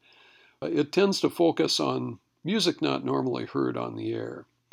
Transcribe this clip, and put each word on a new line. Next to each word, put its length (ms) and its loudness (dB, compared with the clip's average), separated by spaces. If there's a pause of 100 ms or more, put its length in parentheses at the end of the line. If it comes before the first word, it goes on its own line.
(640)
Uh, 40 -6
it 260 0
tends 280 4
to 100 2
focus 500 2
on 380 -2 (260)
music 380 0
not 220 0
normally 400 -2
heard 320 -2
on 180 -4
the 180 -6
air. 340 -8 (260)